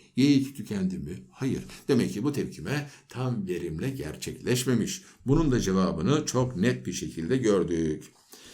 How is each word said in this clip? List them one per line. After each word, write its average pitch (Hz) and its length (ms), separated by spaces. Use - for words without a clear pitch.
Y 143 180
iki - 200
tükendi 98 440
mi? 73 340
Hayır. 104 320
Demek 117 260
ki 104 100
bu 143 100
tepkime 131 560
tam 117 380
verimle 87 420
gerçekleşmemiş. 104 1120
Bunun 143 260
da 117 80
cevabını 95 680
çok 123 300
net 123 300
bir 90 80
şekilde 82 440
gördük. 82 680